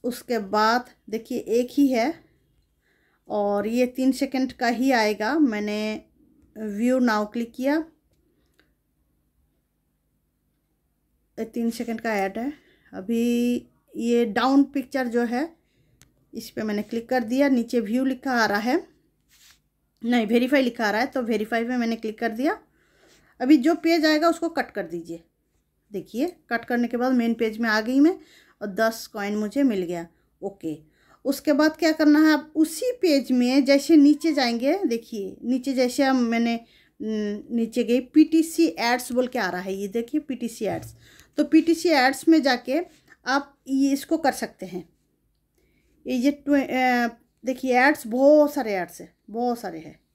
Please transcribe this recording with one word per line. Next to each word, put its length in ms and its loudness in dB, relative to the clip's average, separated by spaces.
उसके 360 -6
बाद 500 0
देखिए 280 -8
एक 340 -2
ही 160 4
है 260 0
और 380 -2
ये 200 0
तीन 260 0
सेकंड 400 -4
का 160 -4
ही 240 0
आएगा। 460 0
मैंने 400 0
view 460 -2
now 320 2
क्लिक 200 -6
किया, 220 -2
ये 100 -6
तीन 240 -4
सेकंड 300 -8
का 140 -4
ऐड 220 -4
है। 140 -6
अभी 760 -2
ये 340 0
डाउन 380 4
पिक्चर 440 -4
जो 160 0
है 240 -4
इस 160 -14
पे 140 -8
मैंने 200 -4
क्लिक 260 -8
कर 140 0
दिया, 260 2
नीचे 320 2
व्यू 240 -2
लिखा 280 -4
आ 120 4
रहा 160 0
है, 260 -2
नहीं 260 0
वेरीफाई 340 2
लिखा 260 -2
आ 40 2
रहा 100 -2
है, 60 -2
तो 160 -6
वेरीफाई 400 -2
में 140 -4
मैंने 200 -2
क्लिक 220 -10
कर 120 -4
दिया। 280 -2
अभी 200 6
जो 180 2
पेज 280 0
आएगा 240 2
उसको 220 -2
कट 200 -6
कर 160 -10
दीजिए। 360 -12
देखिए 440 -6
कट 160 -6
करने 220 -2
के 100 -4
बाद 160 0
मेन 220 0
पेज 240 -4
में 100 -2
आ 120 0
गई 180 0
मैं 180 6
और 80 -8
दस 380 -2
कॉइन 300 -6
मुझे 260 -2
मिल 200 2
गया। 240 -8
ओके, 360 -10
उसके 280 0
बाद 240 2
क्या 160 2
करना 260 4
है, 140 6
आप 220 -2
उसी 360 0
पेज 300 2
में 340 2
जैसे 320 4
नीचे 360 6
जाएंगे, 520 0
देखिए 580 -6
नीचे 300 -2
जैसे 300 0
हम, 160 2
मैंने, 400 0
न-, 520 -6
नीचे 320 -2
गई 160 0
पीटीसी 600 2
एड्स 420 -4
बोल 160 -2
के 120 -6
आ 100 -2
रहा 120 -6
है, 120 -8
ये 160 -8
देखिए 320 -4
पीटीसी 460 -8
एड्स। 280 -8
तो 80 0
पीटीसी 460 2
एड्स 360 2
में 140 6
जाके 380 0
आप 300 -2
ये 240 2
इसको 260 -2
कर 140 2
सकते 320 -10
हैं। 220 -12
ये, 100 -4
ये 180 2
ट्वे-, 360 0
अ, 380 2
देखिए 360 0
एड्स, 280 2
बहुत 460 6
सारे 200 -4
एड्स 280 -6
हैं, 120 -20
बहुत 300 -4
सारे 200 -10
हैं। 200 -18